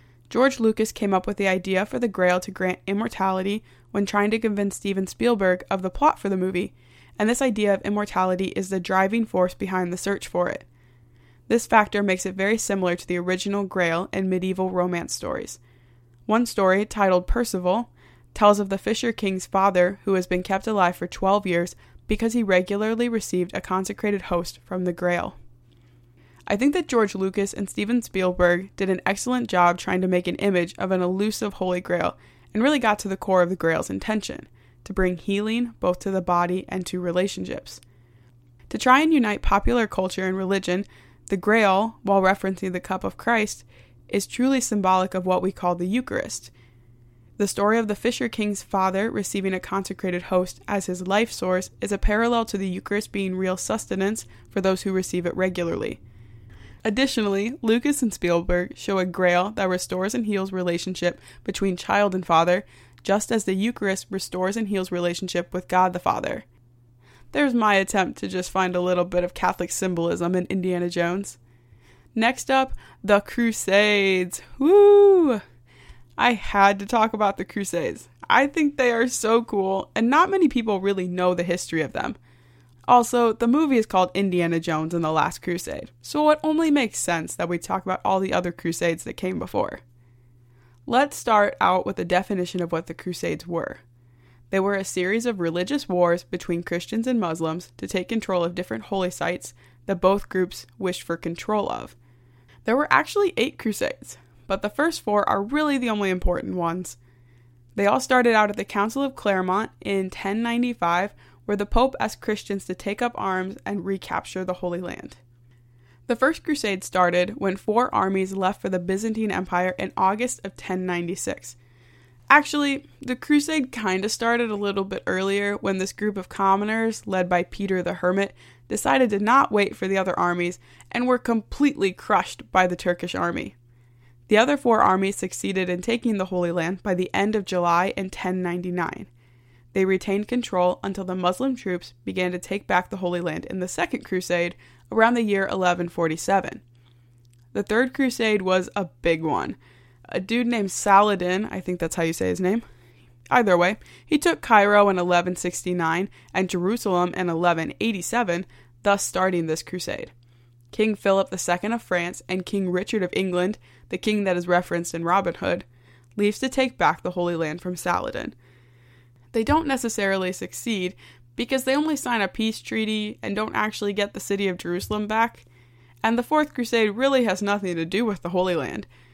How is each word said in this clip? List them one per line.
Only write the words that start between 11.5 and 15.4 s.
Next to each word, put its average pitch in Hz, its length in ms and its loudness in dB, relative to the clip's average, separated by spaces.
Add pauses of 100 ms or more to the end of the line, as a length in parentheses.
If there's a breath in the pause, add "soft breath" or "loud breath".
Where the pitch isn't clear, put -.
factor 208 360 2
makes 185 220 0
it 185 100 -6
very 196 220 0
similar 185 400 -2
to - 100 -12
the 180 120 -2
original 185 460 -2
Grail 175 500 -2
in 190 160 -2
medieval 185 400 -2
romance 180 420 -2
stories. - 460 -8 (640 soft breath)